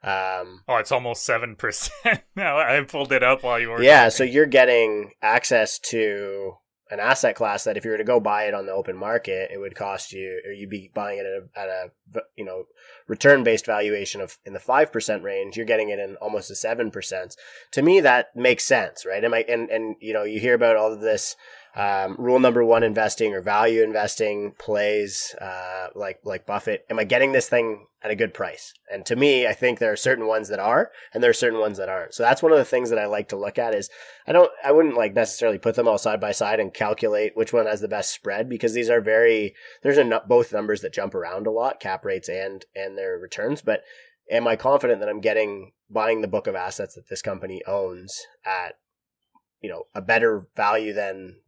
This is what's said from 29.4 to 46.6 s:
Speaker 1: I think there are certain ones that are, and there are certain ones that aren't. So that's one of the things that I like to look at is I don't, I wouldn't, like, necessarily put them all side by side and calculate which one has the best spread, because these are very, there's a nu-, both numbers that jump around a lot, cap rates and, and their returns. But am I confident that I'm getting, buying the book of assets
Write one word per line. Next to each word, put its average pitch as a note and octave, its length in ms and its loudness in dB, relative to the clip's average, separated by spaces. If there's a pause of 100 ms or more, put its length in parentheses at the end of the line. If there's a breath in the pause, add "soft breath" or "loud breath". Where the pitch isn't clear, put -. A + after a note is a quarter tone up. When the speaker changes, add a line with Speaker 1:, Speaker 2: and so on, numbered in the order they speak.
Speaker 1:
I G#2+ 60 0
think B2 260 0
there A2+ 140 0
are G2+ 40 -2
certain A#2+ 300 0
ones A2 220 -2
that G2+ 100 -4
are, A2+ 320 2 (240 loud breath)
and A#2 80 0
there A#2+ 80 6
are A2 40 4
certain A2+ 260 0
ones G#2+ 180 -2
that F#2+ 100 -6
aren't. F2+ 240 -8
So A#2 120 -4
that's B2 180 4
one D#3+ 80 6
of D#3 80 8
the B2+ 60 4
things B2 260 0
that A2+ 80 2
I G#2 80 -2
like G#2+ 220 -4
to G2+ 80 -6
look G2+ 200 -6
at A#2 160 0
is G2+ 160 -2 (380 loud breath)
I D3 60 -2
don't, F3 180 8 (140)
I C#3 80 4
wouldn't, D3+ 240 6
like, G#2+ 180 0
necessarily A2 440 0
put A2+ 180 -2
them A#2+ 100 2
all G#2+ 120 4
side G#2+ 220 -2
by G#2 120 -4
side G#2+ 260 0
and G2 160 -2
calculate G#2+ 600 -2
which A2 160 -2
one A2+ 140 4
has G#2+ 140 -2
the G#2+ 60 -6
best G2+ 240 -4
spread, G#2 380 -6
because A#2 260 -2
these A#2 160 0
are A#2 100 4
very, A2 540 4 (300 loud breath)
there's C#3 140 4
a C#3+ 40 6
nu-, A2+ 240 2
both A#2+ 260 4
numbers G#2+ 280 -4
that F2+ 120 -8
jump G2 220 -6
around F#2 320 -6
a A2 60 -2
lot, A#2+ 260 -2
cap F#2+ 260 -8
rates F#2+ 240 -6
and, F#2+ 360 -8 (100)
and G2 240 -10
their F#2 180 -6
returns. G#2 460 -6
But G#2 200 -2 (460 loud breath)
am A#2 200 0
I A2 80 2
confident B2+ 420 2
that G#2 100 -4
I'm G#2 120 -6
getting, G#2 500 -2 (180)
buying A2 320 0
the G#2+ 60 -4
book G2+ 220 -4
of G2 80 -6
assets F#2 400 -10